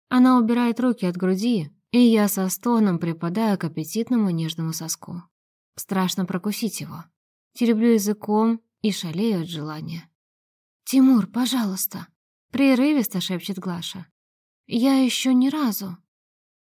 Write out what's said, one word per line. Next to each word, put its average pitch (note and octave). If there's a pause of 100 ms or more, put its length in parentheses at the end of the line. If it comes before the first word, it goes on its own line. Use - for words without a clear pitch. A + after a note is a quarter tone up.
Она B3+
убирает A#3
руки B3
от F3+
груди, F#3 (200)
и A#3+
я A3+
со F#3+
стоном G#3+
припадаю F3+
к -
аппетитному G3+
нежному D#3+
соску. D#3+ (520)
Страшно F#3
прокусить G3
его. D3+ (480)
Тереблю A#3
языком G#3+ (200)
и G#3+
шалею F3+
от D#3+
желания. D#3 (720)
"Тимур, C4
пожалуйста", A3 (440)
прерывисто C4
шепчет F3+
Глаша. F3 (600)
"Я C4+
ещё C4
ни B3+
разу". G#3+ (680)